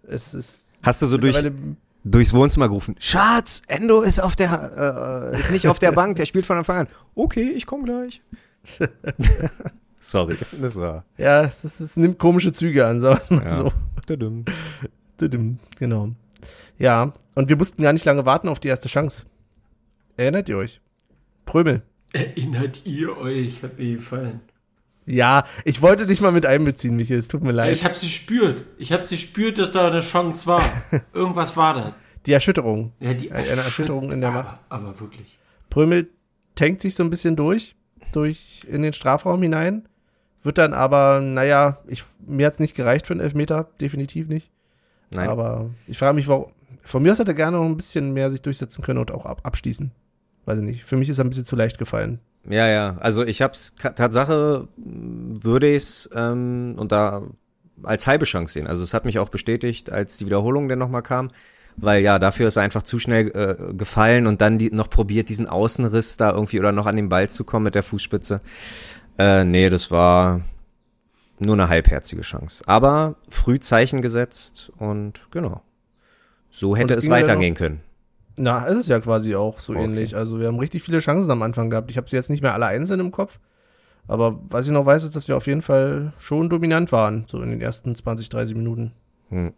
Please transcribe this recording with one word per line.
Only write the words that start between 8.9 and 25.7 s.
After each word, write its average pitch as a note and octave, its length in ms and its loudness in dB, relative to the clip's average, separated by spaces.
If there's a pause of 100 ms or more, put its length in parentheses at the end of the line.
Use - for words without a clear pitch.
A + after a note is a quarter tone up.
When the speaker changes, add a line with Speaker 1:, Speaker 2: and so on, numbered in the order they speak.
Speaker 2:
Sorry, E2+ 320 0 (240)
das B2 180 -6
war E2+ 280 -6 (140)
Speaker 1:
Ja, C#3+ 240 6
es, C#3+ 200 -4
es, - 160 -14
es D#3 160 -12
nimmt F3 220 4
komische F3 340 4
Züge C#3 360 2
an, A#2 120 2
sagen C3 200 6
wir's - 100 -10
mal E3 140 4
Speaker 2:
Ja. - 120 -6
Speaker 1:
so. E2+ 160 0 (360)
Speaker 2:
Tudum. A#2 380 -6 (760)
Speaker 1:
Tudum, B2 400 -2 (180)
genau. A2+ 320 -2 (680)
Ja, B2 340 4 (220)
und C3+ 140 2
wir D3+ 60 6
mussten D#3+ 280 -2
gar D3 100 6
nicht D#3+ 120 0
lange C#3+ 200 2
warten C#3 240 2
auf D3 100 -6
die - 100 -8
erste C3 200 -2
Chance. - 360 -4 (920)
Erinnert D#3 320 -2
ihr G2+ 80 -4
euch? G2+ 240 -8 (640)
Prömel. D#3 380 2 (300)
Speaker 3:
Erinnert C3 720 -4
ihr E3 300 -6
euch? B2+ 460 -6
Hat B2+ 160 -14
mir A#2+ 200 -6
gefallen. A#2 420 -10 (680)
Speaker 1:
Ja, B2+ 400 4 (200)
ich C3+ 180 0